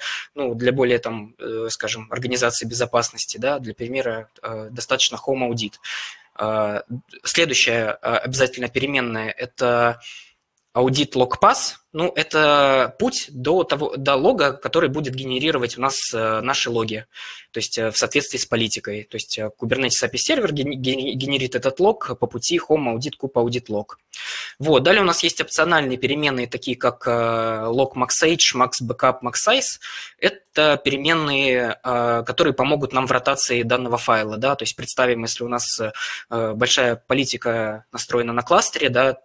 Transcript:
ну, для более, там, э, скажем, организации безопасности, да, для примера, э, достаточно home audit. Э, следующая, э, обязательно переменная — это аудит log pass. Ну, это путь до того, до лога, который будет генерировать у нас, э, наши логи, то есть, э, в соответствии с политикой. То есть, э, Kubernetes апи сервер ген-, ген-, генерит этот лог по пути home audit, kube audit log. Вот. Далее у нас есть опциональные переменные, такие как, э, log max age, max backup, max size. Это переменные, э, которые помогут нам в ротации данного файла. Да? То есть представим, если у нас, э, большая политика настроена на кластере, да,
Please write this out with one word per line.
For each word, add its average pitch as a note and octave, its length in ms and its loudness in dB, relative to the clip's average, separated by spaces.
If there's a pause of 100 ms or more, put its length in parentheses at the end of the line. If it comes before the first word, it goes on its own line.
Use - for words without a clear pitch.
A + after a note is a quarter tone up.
(360)
ну, B2+ 200 -4
для B2 160 2
более, B2 280 2
там, A2+ 400 -8
э, A2+ 320 -8
скажем, A2 400 -6
организации A#2+ 540 -2
безопасности, A#2 720 -2
да, C3+ 220 -2
для A2+ 140 -10
примера, A#2+ 560 -6 (120)
э, A2 300 -10
достаточно B2 460 -2
home C3 340 -2
audit. A2+ 220 -4 (680)
Э, G#2+ 420 0 (420)
следующая, A#2 800 2
э, A#2 160 0
обязательно B2+ 520 0
переменная — B2 680 -2
это A#2+ 640 0 (720)
аудит C3 420 2
log B2+ 260 2
pass. - 320 4 (200)
Ну, E3 220 0
это C#3+ 840 4
путь B3+ 320 -2
до D3 320 0
того, D3 340 -2
до C#3 180 0
лога, D3+ 380 2
который D#3+ 360 0
будет C3+ 260 -4
генерировать C3 640 -2
у - 20 -6
нас, C3+ 320 0
э, A2 280 0
наши C3 280 -2
логи, A2 380 -2 (440)
то - 80 -10
есть, - 200 -4
э, A2+ 100 0
в G#2+ 80 0
соответствии C#3 400 0
с - 80 -2
политикой. A2 580 -2
То - 120 -14
есть, - 240 -6
э, G#2+ 100 -4 (100)
Kubernetes B2 460 0
апи A#2+ 140 -4
сервер A#3+ 320 2
ген-, C#3+ 240 -4
ген-, C3 380 -2
генерит C3 420 -2
этот C3 240 -2
лог F#3 400 0
по A#2+ 80 -2
пути E3 320 -2
home D3 340 0
audit, B2+ 260 -6
kube C3+ 140 -8
audit A#2+ 360 0
log. G#2 260 -6 (640)
Вот. C#3 240 6
Далее G3 180 6
у F#3+ 40 4
нас E3+ 180 2
есть E3 180 0
опциональные D3+ 560 2
переменные, C3+ 480 0
такие B2 320 -6
как, - 300 -2
э, B2 40 2
log A2+ 840 0
max B2+ 140 0 (140)
age, E3 300 4
max B2 200 2 (100)
backup, B2+ 400 0
max A#2+ 120 -6 (120)
size. B3+ 320 2 (400)
Это - 580 2
переменные, C#3 1080 0
э, A#2+ 440 0
которые D#3+ 260 0
помогут C#3 400 0
нам C3 140 0
в B2+ 40 -2
ротации B2+ 520 2
данного A#2+ 340 0
файла. G#2+ 400 0
Да? C3+ 180 2
То A#2 80 -6
есть - 120 -4
представим, B2 480 0
если A2+ 200 -4
у A#2+ 40 -4
нас, A#2+ 320 -2
э, A2 720 -4
большая A#2+ 440 2
политика A#2 920 -2
настроена A#2+ 420 -2
на A#2+ 100 -2
кластере, F3 460 4
да, B2+ 360 2